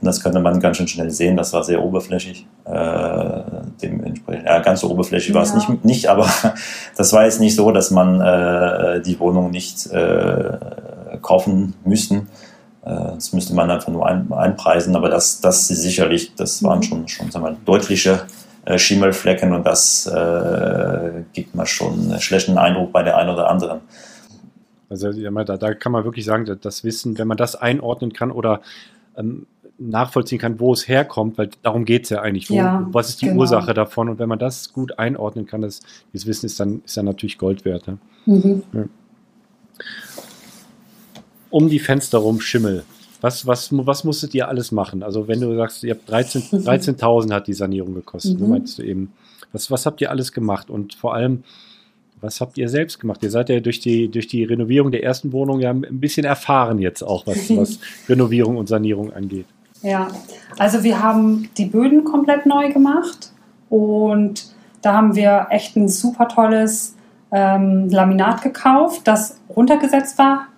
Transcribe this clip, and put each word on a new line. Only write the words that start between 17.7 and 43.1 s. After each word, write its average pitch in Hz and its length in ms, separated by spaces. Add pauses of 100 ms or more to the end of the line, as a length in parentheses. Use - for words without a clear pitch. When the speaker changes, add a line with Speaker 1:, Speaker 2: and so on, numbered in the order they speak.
Speaker 1:
äh, 90 120
Schimmelflecken 95 760
und 85 100
das, - 420
äh, 87 1160 (100)
gibt - 220
mir 87 120
schon - 280 (160)
einen - 100
schlechten 92 380
Eindruck 90 340
bei 90 100
der 85 140
einen 87 140
oder 85 180
anderen. 85 320 (1080)
Speaker 3:
Also, 101 200
ja, 104 200 (140)
da, 98 120
da 107 180
kann 123 180
man 113 120
wirklich 113 220
sagen, 110 180
dass 101 160
das - 240
Wissen, 113 340
wenn 113 100
man 110 80
das 117 200
einordnen 120 560
kann 120 180
oder, 113 300 (560)
ähm, 110 300 (300)
nachvollziehen 123 640
kann, 113 220
wo 123 120
es 117 140
herkommt, 123 500
weil 104 140 (120)
darum 113 220
geht's 117 240
ja 104 140
eigentlich. 98 260
Wo, 202 60
Speaker 2:
Ja, 185 380
Speaker 3:
was 120 160
ist - 140
die - 40
Speaker 2:
genau. - 140
Speaker 3:
Ursache 117 340
davon? 113 340
Und 113 120
wenn 117 80
man 113 100
das 127 340
gut 127 280
einordnen 113 460
kann, 110 160
das, 104 180 (320)
dieses 95 160
Wissen 110 180
ist 101 140
dann, 101 260
ist - 100
dann 104 100
natürlich 98 320
Gold 95 260
wert, 87 240
ne? 98 100 (260)
Speaker 2:
Mhm. 196 380 (100)
Speaker 3:
Ja. 110 120 (2750)
Um 156 180
die 151 100
Fenster 135 400
rum 110 220
Schimmel. 104 440 (360)